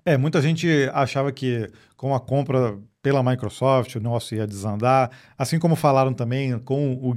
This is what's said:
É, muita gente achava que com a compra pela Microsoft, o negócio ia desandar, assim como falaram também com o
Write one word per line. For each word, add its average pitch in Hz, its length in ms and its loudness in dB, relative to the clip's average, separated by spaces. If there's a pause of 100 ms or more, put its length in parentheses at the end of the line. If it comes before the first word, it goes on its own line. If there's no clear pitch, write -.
É, 156 100 4
muita 151 240 2
gente 165 280 0 (260)
achava 139 380 0
que 120 360 -4 (300)
com 135 160 -4
a 127 60 0
compra 127 580 0 (240)
pela 139 200 2
Microsoft, 127 720 0
o 117 40 -6
negócio 117 380 -4
ia 107 100 -2
desandar, 107 640 0 (260)
assim 160 220 -2
como 165 160 2
falaram 135 380 2
também 127 460 -2
com 135 420 -2
o 127 160 -2